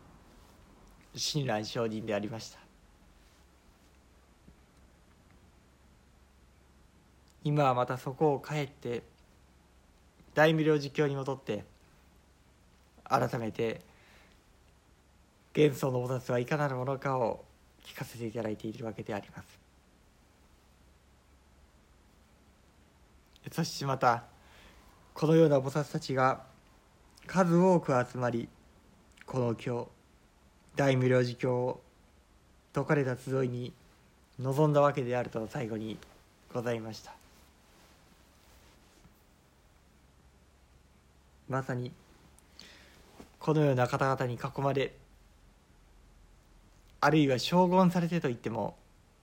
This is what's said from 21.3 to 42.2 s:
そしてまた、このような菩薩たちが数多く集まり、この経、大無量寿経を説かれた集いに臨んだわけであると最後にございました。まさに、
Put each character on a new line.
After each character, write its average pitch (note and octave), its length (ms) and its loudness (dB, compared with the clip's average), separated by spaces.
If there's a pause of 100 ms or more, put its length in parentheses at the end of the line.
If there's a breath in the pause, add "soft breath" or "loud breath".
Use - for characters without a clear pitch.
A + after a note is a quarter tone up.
そ E3 120 -2
し - 160 -6
て C#3+ 60 -4
ま C3+ 120 0
た、 A#2+ 280 2 (880 loud breath)
こ D#3 140 0
の D#3+ 80 6
よ E3 120 10
う - 20 4
な C#3+ 80 4
菩 C3 120 0
薩 D3 220 -4
た D#3 80 -6
ち C#3+ 140 -6
が C3 320 2 (800)
数 E3+ 300 2
多 F3+ 240 6
く - 140 0
集 B2 240 0
ま B2 120 0
り、 A#2 180 -2 (760)
こ C3 140 -4
の A#2+ 160 0
経、 A#2+ 340 -6 (840)
大 C#3 200 4
無 B2+ 140 4
量 B2+ 140 4
寿 A#2+ 120 -4
経 C3 160 -2
を B2 300 -4 (920)
説 C#3 120 -2
か D#3 80 4
れ C#3+ 80 2
た B2+ 140 -2
集 C3+ 280 -2
い B2 40 -2
に A#2+ 240 -8 (640)
臨 C3+ 280 2
ん D3 60 2
だ D3 80 6
わ C#3+ 120 4
け C#3 100 -4
で A#2+ 140 -2
あ A#2+ 60 -2
る A#2 60 -8
と A2 200 -6
最 B2+ 180 -6
後 A2 100 -6
に A2 200 -8 (560)
ご B2 80 -4
ざ A#2+ 120 -4
い A2+ 60 -4
ま A2 140 -10
し - 80 -16
た。 - 120 -20 (4000)
ま C3 140 -4
さ C3 100 -8
に、 B2 180 -6 (1500 loud breath)